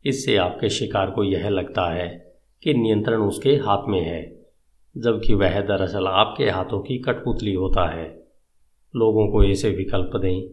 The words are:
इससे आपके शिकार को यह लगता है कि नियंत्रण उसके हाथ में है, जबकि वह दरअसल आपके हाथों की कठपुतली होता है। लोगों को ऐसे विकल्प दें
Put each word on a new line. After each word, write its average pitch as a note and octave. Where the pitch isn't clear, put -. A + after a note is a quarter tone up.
इससे C3
आपके F#2
शिकार G2
को G#2
यह G2
लगता F2+
है E2+
कि D3+
नियंत्रण A2+
उसके G#2
हाथ G2+
में G2
है, E2
जबकि A2+
वह G2
दरअसल F#2+
आपके G#2
हाथों F#2+
की B2+
कठपुतली A2+
होता F#2
है। E2
लोगों A2
को G#2
ऐसे G2+
विकल्प F#2
दें F#2